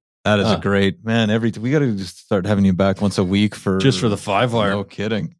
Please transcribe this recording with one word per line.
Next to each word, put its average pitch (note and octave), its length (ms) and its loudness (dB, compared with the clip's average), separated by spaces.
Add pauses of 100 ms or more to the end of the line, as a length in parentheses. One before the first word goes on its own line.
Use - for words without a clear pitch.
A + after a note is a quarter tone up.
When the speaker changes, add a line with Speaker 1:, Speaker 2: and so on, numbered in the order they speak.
(260)
Speaker 1:
That G#2 140 2
is F#2+ 80 0
Speaker 2:
Huh. G2+ 100 2
Speaker 1:
a - 20 -12
great, G2 460 0
man, A2+ 240 0
every, A2+ 280 0
we A#2 120 -4
gotta C#3+ 220 0
just F#2+ 260 -8
start G2 260 -2
having G2+ 220 2
you F#2+ 80 4
back F#2+ 260 0
once G2+ 160 0
a G2+ 80 2
week G2+ 300 0
for F#2+ 240 -2
Speaker 2:
Just A2 220 2
for A2+ 100 0
the G2 80 -2
five G#2+ 340 -2
wire. G#2 200 0
Speaker 1:
No G2+ 120 -4
kidding. G2+ 560 -6